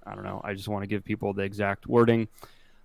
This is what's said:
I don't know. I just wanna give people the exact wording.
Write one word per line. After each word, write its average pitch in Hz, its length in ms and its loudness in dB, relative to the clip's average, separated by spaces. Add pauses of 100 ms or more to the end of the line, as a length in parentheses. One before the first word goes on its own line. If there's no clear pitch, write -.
I 101 100 -10
don't 101 80 -10
know. 95 200 -8
I 104 120 -6
just 98 120 -10
wanna 101 200 -4
give 101 160 -2
people 104 300 -2
the 98 100 -2
exact 98 440 -2
wording. 117 400 6 (580)